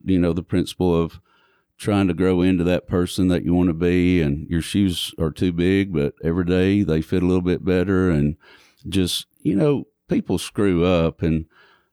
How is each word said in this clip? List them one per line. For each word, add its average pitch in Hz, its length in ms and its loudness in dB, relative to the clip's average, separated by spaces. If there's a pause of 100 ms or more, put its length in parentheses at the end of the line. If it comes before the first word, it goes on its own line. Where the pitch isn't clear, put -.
you 92 160 2
know, 85 140 2
the 87 100 -4
principle 90 560 0
of 82 200 -4 (580)
trying 101 300 0
to 90 60 0
grow 92 280 2
into 90 220 2
that 87 240 -2
person 90 400 0
that 90 180 0
you 85 80 0
wanna 90 200 2
be, 90 480 2
and 76 280 -2
your 82 120 -2
shoes 95 580 -2
are 80 120 -2
too 92 200 -2
big, 95 420 0
but 71 300 -2
every 85 220 0
day 95 380 2
they 80 180 0
fit 90 220 -2
a 90 40 2
little 92 140 2
bit 87 220 -2
better. 92 460 0
And 76 260 0 (540)
just, 90 380 -2 (140)
you 175 140 -2
know, 147 320 0 (220)
people - 280 -2
screw 92 460 0
up, 85 380 0
and 80 240 -2 (480)